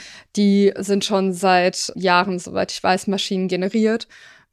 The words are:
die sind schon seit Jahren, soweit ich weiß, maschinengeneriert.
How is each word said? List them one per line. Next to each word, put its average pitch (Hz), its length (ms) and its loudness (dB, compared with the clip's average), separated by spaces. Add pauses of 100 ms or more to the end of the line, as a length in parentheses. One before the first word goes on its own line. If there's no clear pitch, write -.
(380)
die 202 400 4
sind 196 260 -2
schon 190 300 0
seit 180 640 0
Jahren, 180 440 0
soweit - 320 -6
ich - 100 -10
weiß, 190 260 0
maschinengeneriert. 196 1000 -2 (460)